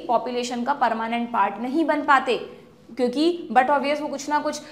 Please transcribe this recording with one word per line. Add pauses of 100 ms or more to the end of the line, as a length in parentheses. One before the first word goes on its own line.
population
का
परमानेंट
part
नहीं
बन
पाते, (600)
क्योंकि
but
obvious
वो
कुछ
ना
कुछ (100)